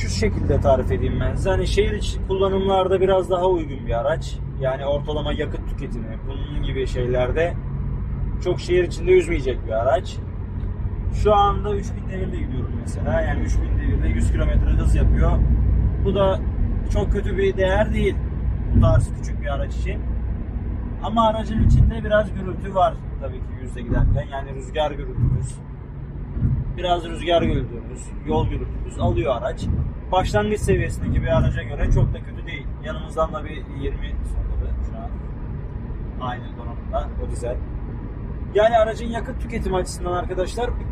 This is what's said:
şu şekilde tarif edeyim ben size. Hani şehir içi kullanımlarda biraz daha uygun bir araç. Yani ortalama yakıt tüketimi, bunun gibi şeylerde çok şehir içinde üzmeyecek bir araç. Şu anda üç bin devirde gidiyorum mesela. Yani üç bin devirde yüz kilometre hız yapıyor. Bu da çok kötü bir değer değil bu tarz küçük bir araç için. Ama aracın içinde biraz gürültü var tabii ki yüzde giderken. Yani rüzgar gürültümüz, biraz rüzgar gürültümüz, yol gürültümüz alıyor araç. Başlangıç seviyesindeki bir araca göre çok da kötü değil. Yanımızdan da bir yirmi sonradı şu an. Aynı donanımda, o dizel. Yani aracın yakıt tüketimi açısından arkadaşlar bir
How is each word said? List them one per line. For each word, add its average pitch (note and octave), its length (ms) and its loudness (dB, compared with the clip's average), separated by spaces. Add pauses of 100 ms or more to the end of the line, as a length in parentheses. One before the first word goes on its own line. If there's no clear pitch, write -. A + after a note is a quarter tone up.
şu - 80 -2
şekilde - 500 2
tarif C3 320 4
edeyim B2+ 280 0
ben - 160 0
size. - 140 0
Hani F#3 180 2
şehir G#3 240 4
içi - 360 -2
kullanımlarda F#3+ 760 2
biraz F#3 280 2
daha F3+ 160 2
uygun D#3 420 0
bir A#2 120 0
araç. D3 380 -2 (240)
Yani C3+ 240 -2
ortalama D3 480 -2
yakıt - 360 -4
tüketimi, - 580 -6
bunun - 360 -4
gibi C3 240 -2
şeylerde B2 680 0 (920)
çok F3+ 160 0
şehir F3 240 2
içinde E3 280 0
üzmeyecek D#3+ 540 2
bir A2 60 -4
araç. A#2+ 460 2 (1040)
Şu G#3+ 120 6
anda G3+ 400 2
üç G3 200 -4
bin - 140 -6
devirde F#3 280 -4
gidiyorum - 420 -4
mesela. - 420 0
Yani - 200 0
üç - 200 2
bin - 180 2
devirde - 280 2
yüz - 240 4
kilometre - 380 4
hız - 260 4
yapıyor. - 360 6 (760)
Bu G3 100 2
da F#3+ 240 4 (540)
çok G#3 180 2
kötü G3+ 260 0
bir F#3+ 200 2
değer F#3+ 360 4
değil G3+ 220 2 (600)
bu - 60 8
tarz - 360 6
küçük - 240 -4
bir C3+ 60 -4
araç C#3 280 -2
için. - 260 -2 (1000)
Ama A3 240 2
aracın A3 400 2
içinde A3 360 6
biraz G#3+ 300 2
gürültü F#3+ 420 -6
var F3 180 4 (280)
tabii C3 160 -6
ki - 80 -6 (160)
yüzde A#2+ 200 -8
giderken. C3 500 2
Yani C#3 240 -6
rüzgar D3 360 -2
gürültümüz, B2+ 640 -2 (1200)
biraz F3 280 0
rüzgar E3 360 2
gürültümüz, - 640 -4 (200)
yol - 200 0
gürültümüz - 520 -6
alıyor C#3+ 360 0
araç. - 300 -4 (460)
Başlangıç G#3 480 2
seviyesindeki F3+ 600 0
bir E3 160 2
araca - 260 2
göre - 280 0
çok - 220 4
da - 100 -8
kötü - 240 -10
değil. - 200 -8 (180)
Yanımızdan D#3 480 -4
da D3+ 100 -6
bir C#3+ 220 -10 (160)
yirmi C#3+ 340 -4 (180)
sonradı - 400 -4 (180)
şu - 60 -10
an. - 120 -8 (1200)
Aynı B2 140 -8 (140)
donanımda, - 520 -6 (160)
o - 60 -6
dizel. A#2+ 260 -6 (1000)
Yani E4+ 220 4
aracın A3+ 300 0
yakıt A#3 340 -6
tüketimi G#3 340 -2
açısından F3+ 380 -4
arkadaşlar F3+ 680 -2
bir - 120 -6